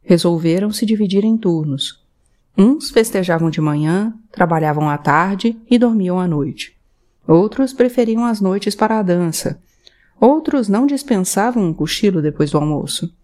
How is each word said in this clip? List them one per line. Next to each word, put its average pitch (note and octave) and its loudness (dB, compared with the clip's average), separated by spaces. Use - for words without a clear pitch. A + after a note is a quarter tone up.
Resolveram E3+ 0
se G#3+ -4
dividir G#3 0
em A3+ 0
turnos. D#3 -4
Uns B3+ 2
festejavam F3+ 0
de D#3 -4
manhã, D#3 0
trabalhavam D#3 0
à D3 -2
tarde F#3+ 0
e A#3+ 4
dormiam G#3+ 2
à F3+ 0
noite. C#3+ -6
Outros A3 2
preferiam A#3+ 0
as A3+ -2
noites G3 -2
para A3 0
a G#3+ -2
dança. F3 -2
Outros C#4+ 2
não A#3 2
dispensavam A#3+ -2
um D#3+ 0
cochilo E3 -2
depois D3 -2
do - 0
almoço. D3+ -4